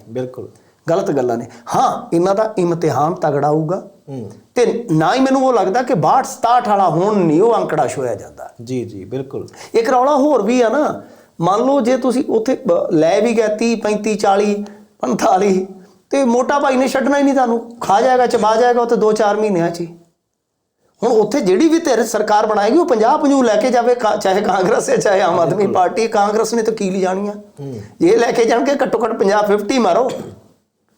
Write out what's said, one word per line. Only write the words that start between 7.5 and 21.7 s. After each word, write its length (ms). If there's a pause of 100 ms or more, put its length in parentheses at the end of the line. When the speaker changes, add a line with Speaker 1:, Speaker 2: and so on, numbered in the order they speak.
Speaker 2:
ਅੰਕੜਾ 320
ਛੋਇਆ 280
ਜਾਂਦਾ। 360 (140)
Speaker 1:
ਜੀ, 200
ਜੀ, 200
ਬਿਲਕੁਲ। 440 (260)
Speaker 2:
ਇੱਕ 160
ਰੌਲਾ 260
ਹੋਰ 260
ਵੀ 200
ਆ 60
ਨਾ, 340 (380)
ਮੰਨ 200
ਲਓ 200
ਜੇ 160
ਤੁਸੀਂ 320
ਉੱਥੇ 380
ਬ-, 240
ਲੈ 300
ਵੀ 160
ਗਏ 220
ਤੀਹ, 180
ਪੈਂਤੀ, 380
ਚਾਲੀ, 500 (360)
ਪੰਤਾਲੀ, 680 (440)
ਤੇ 140
ਮੋਟਾ 340
ਭਾਈ 180
ਨੇ 120
ਛੱਡਣਾ 300
ਹੀ 40
ਨਹੀਂ 120
ਤੁਹਾਨੂੰ, 460
ਖਾ 200
ਜਾਏਗਾ, 260
ਚਬਾ 300
ਜਾਏਗਾ 240
ਉਹ 60
ਤੇ 100
ਦੋ 160
ਚਾਰ 240
ਮਹੀਨਿਆਂ 340
'ਚ 100
ਹੀ। 180 (1040)
ਹੁਣ 100
ਉੱਥੇ 280
ਜਿਹੜੀ 280
ਵੀ 100